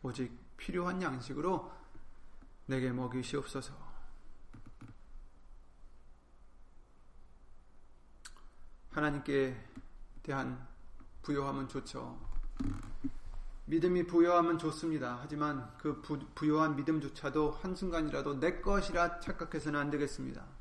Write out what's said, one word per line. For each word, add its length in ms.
"오직 340
필요한 440
양식으로 720
내게 260
먹이시옵소서." 800
하나님께 720
대한 440
부요함은 460
좋죠. 500
믿음이 400
부요함은 520
좋습니다. 600
하지만 560
그 240
부-, 240
부요한 420
믿음조차도 720
한순간이라도 880
내 200
것이라 600
착각해서는 580
안 120
되겠습니다. 560